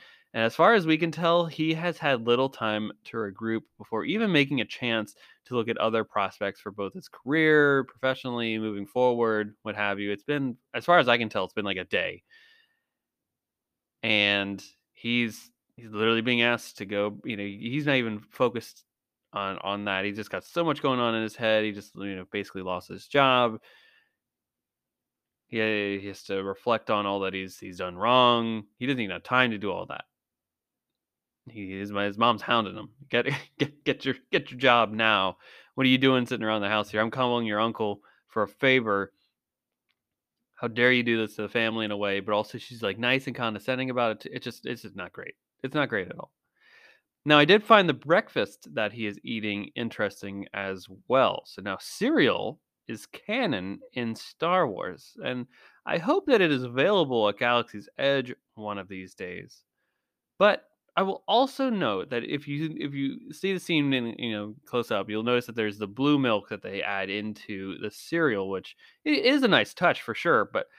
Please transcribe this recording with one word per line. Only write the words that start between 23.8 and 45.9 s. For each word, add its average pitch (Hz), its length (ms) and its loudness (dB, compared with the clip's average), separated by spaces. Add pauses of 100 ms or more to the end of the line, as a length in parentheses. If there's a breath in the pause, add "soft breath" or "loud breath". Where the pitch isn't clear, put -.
He, 104 520 -2
he 101 80 -12
has 95 160 -14
to 95 200 -4
reflect 110 460 -2
on 104 160 0
all 101 140 -2
that 95 120 -4
he's, 95 260 -8
he's 92 200 -14
done 90 180 -8
wrong. 117 680 4 (140)
He 123 60 -10
doesn't 131 160 -2
even 95 140 -4
have 85 80 -10
time 127 300 2
to 104 60 -6
do 95 140 -4
all 90 140 -6
that. - 180 -12 (1500)
He, 95 280 -10
his, 104 120 -8
his 101 280 -2
mom's 113 240 4
hounding 104 340 0
him. - 140 -16 (180)
"Get, 120 180 0 (160)
<laughs> - 160 -18
get, - 260 -4
get - 200 -2
your, 131 120 -2 (140)
get 156 200 -2
your 123 100 -12
job 120 320 6
now. 107 460 2 (360 loud breath)
What 131 120 2
are 127 40 6
you 127 60 6
doing 127 300 6
sitting 110 180 -4
around 110 160 0
the 101 80 -2
house 107 220 0
here? 107 100 0
I'm 113 100 2
calling 120 360 0
your 104 140 0
uncle 110 420 -2 (240 soft breath)
for 110 160 -2
a 98 60 -2
favor. 110 640 2 (1400)
How 120 140 -6
dare 120 240 4
you 120 100 4
do 117 140 2
this 110 200 -2
to 107 60 -6
the 101 60 -4
family 113 380 -2
in 104 40 -4
a 104 60 -6
way?" 98 240 -2
But 104 140 -2
also 107 240 -2
she's, 117 240 -16
like, 101 160 -2
nice 127 280 0
and 123 100 -8
condescending 127 520 -4
about 120 380 -2
it. - 60 -14
It's 131 120 -10
just, 120 220 -12
it's 127 160 -8
just 101 140 -16
not 90 160 -10
great. - 220 -16 (280)
It's 131 120 -6
not 147 140 0
great 95 200 -4